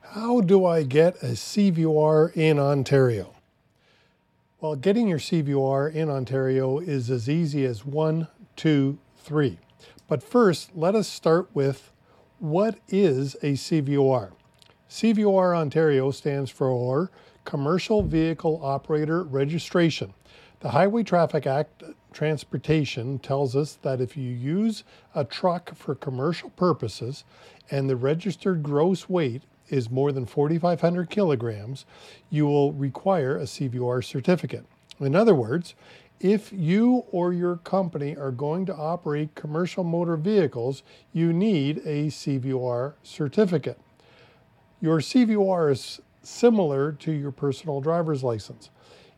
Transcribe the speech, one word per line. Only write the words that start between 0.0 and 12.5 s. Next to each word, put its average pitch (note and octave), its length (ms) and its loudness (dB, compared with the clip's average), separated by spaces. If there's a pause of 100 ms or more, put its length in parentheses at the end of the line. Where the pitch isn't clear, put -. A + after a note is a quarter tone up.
How A#3 280 0
do F#3+ 220 6
I E3 200 2
get D#3 400 4
a B2 120 -4
C G3+ 360 0
V D#3+ 160 0
O D#3 100 2
R D#3 380 4
in D#3 240 4
Ontario? C3+ 720 2 (1300)
Well, D#3 140 -4
getting G3+ 320 2
your E3+ 100 0
C D#3+ 240 0
V C#3 140 0
O C3+ 100 2
R C#3 240 0
in D#3 180 -2
Ontario C3 720 0
is C#3 320 -4
as B2 180 -2
easy D3 380 0
as A#2 180 -4
one, D#3 440 -2 (280)
two, C#3+ 440 2 (180)
three. C#3+ 400 -2 (500)
But D3 140 -2
first, A3 540 2
let F3 180 0
us G#3+ 140 0
start E3+ 480 0
with, C3+ 360 -2 (460)
what G3+ 400 -2 (120)